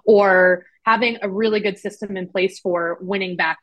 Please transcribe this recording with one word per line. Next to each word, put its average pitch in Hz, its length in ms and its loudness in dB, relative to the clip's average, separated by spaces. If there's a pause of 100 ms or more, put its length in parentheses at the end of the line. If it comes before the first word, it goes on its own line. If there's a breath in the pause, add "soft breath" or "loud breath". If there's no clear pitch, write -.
or 185 640 4 (180 loud breath)
having 226 380 0
a 208 80 -4
really 214 320 -2
good 202 160 -4
system 202 400 -10
in 180 100 -8
place 185 320 -2
for 170 400 -4
winning 185 380 -6
back 165 260 -2